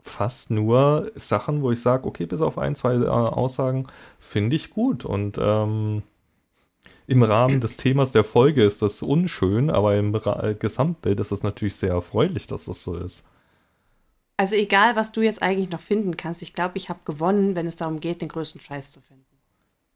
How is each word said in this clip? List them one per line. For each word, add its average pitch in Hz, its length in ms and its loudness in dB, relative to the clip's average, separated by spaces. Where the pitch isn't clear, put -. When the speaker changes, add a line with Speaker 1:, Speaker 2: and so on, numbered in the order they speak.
Speaker 1:
fast - 480 -6
nur 123 640 2
Sachen, 147 460 -2
wo 127 100 0
ich 117 100 -2
sag, 127 240 0
okay, 135 200 -6
bis 156 160 -4
auf 151 160 -2
ein, 143 180 -2
zwei, 123 200 0
äh, 120 120 2
Aussagen 127 800 0
finde 110 360 -2
ich - 160 -4
gut. 233 340 -2
Und, 101 340 -4
ähm, 107 640 0
im 127 180 6
Rahmen 123 380 4
des 113 160 -4
Themas 131 340 2
der 107 140 6
Folge 131 380 4
ist - 180 2
das 101 200 -2
unschön, 139 680 0
aber 101 260 2
im 104 200 0
Ra-, - 280 -2
äh, 107 120 0
Gesamtbild 110 680 -2
ist - 100 -4
es 101 100 -4
natürlich 101 340 -4
sehr 95 160 -2
erfreulich, 120 560 -2
dass - 180 -10
das - 180 -10
so 87 120 -8
ist. - 340 -10
Speaker 2:
Also 196 200 0
egal, 208 400 4
was 220 180 -4
du 226 80 -2
jetzt 220 200 0
eigentlich 190 280 0
noch 175 100 -8
finden 202 380 -2
kannst, 165 240 -8
ich - 120 -16
glaub, 180 220 -4
ich 185 140 -8
hab 175 160 -10
gewonnen, 185 500 0
wenn 170 100 -4
es 165 100 -6
darum 160 260 -6
geht, 170 200 -6
den 165 60 -6
größten 151 320 -10
Scheiß 139 320 -14
zu - 80 -20
finden. 135 240 -20